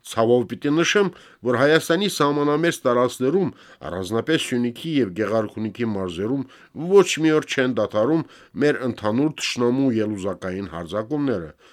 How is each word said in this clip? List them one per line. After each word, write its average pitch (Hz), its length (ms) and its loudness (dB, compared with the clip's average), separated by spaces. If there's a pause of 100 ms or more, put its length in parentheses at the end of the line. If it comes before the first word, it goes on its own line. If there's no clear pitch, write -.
Ցավով 120 380 4
պիտի 120 280 -4
նշեմ, 175 360 2 (280)
որ 120 200 0
Հայաստանի 160 520 2
սահմանամերձ 147 720 0
տարածքներում, 127 720 0 (300)
առանձնապես 95 680 -2
Սյունիքի 120 460 -4
և 127 180 2
Գեղարքունիքի 107 800 -4
մարզերում 101 560 -4 (300)
ոչ 185 400 4
մի 156 180 2
օր 151 160 0
չեն 127 280 0
դադարում 110 460 0 (320)
մեր 131 240 2
ընդհանուր 120 560 -2
թշնամու 123 580 0
ելուզակային 98 800 -4
հարձակումները, 101 800 -4 (220)